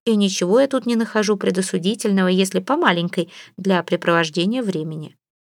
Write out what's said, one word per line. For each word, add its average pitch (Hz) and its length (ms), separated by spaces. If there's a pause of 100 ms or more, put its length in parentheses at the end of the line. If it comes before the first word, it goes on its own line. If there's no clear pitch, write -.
И 226 100
ничего 196 460
я 277 60
тут 262 180
не 240 100
нахожу 214 400
предосудительного, 190 920
если 185 320
по 247 180
маленькой, 175 540 (260)
для 185 260
препровождения 175 800
времени». 156 520 (360)